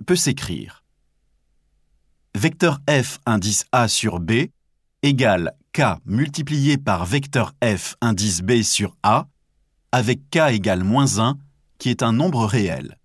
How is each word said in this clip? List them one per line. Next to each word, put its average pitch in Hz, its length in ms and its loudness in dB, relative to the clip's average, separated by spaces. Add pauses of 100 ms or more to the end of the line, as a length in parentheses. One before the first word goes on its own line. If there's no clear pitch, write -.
peut 180 100 2
s'écrire. 135 720 -4 (1500)
Vecteur 160 520 0
F 147 380 0
indice 104 460 0
A 120 160 4
sur 92 320 -2
B 113 300 0 (520)
égale 120 560 2 (140)
K 113 340 0
multiplié 143 720 0
par 95 300 -2
vecteur 135 480 -2 (100)
F 107 360 -2
indice 104 400 0
B 117 200 2
sur - 400 -2
A, 117 260 2 (640)
avec 117 380 -2
K 160 220 2
égale 98 320 0
moins 110 340 2
un, 127 220 0 (400)
qui - 100 -4
est 123 140 -2
un 117 100 2
nombre 127 320 0
réel. 98 600 -2